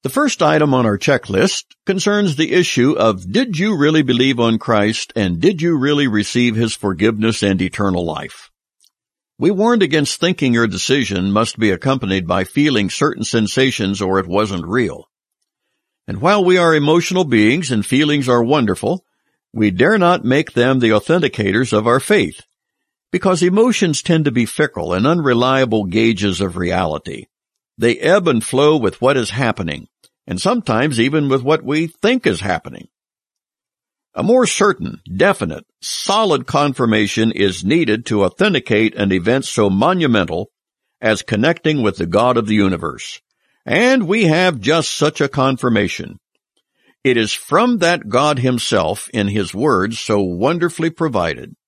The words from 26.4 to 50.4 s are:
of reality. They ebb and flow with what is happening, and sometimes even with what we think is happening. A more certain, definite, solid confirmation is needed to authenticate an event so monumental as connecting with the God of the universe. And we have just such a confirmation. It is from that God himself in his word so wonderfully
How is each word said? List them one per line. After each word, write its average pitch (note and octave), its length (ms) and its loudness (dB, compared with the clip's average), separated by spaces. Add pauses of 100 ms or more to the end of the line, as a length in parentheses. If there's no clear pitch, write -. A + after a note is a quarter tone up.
of F2+ 160 -4
reality. F2 680 -4 (540)
They A#2 180 2
ebb F3 320 2
and A#2 160 0
flow D3 320 2
with A2+ 240 -2
what C3+ 160 2
is A#2 140 -2
happening, F#2+ 560 -4 (400)
and F2+ 140 -8
sometimes C#3+ 600 -2
even C#3+ 280 0
with C3 140 0
what D3+ 200 0
we D#3 240 -2
think A#3 400 -2
is F#2 140 0
happening. - 480 -8 (1300)
A - 80 -6
more A#3 240 2
certain, - 540 -2 (160)
definite, F#2+ 480 -2 (160)
solid F#3+ 680 -2
confirmation A2+ 840 0
is F#2 320 -2
needed A#2+ 420 0
to G#2 180 0
authenticate A2+ 720 0
an G2 160 0
event A2 320 0
so G#2 260 0
monumental G#2 800 0 (500)
as A2 220 0
connecting D3+ 600 -2
with G#2 140 0
the F2 100 -4
God A2+ 300 2
of A#2 100 0
the G#2+ 100 0
universe. F2 640 -4 (440)
And A#3+ 440 2
we G#3+ 160 2
have E3 360 2
just D3 300 0
such - 300 -2
a D3 80 0
confirmation. B2 880 -2 (840)
It B2+ 120 4
is A2 160 0
from A3+ 460 0
that E3+ 300 0
God C3+ 320 0
himself A2+ 720 -2
in G#2 180 -2
his G2+ 260 -4
word A2 400 0
so G#2+ 260 -2
wonderfully D#3+ 680 -2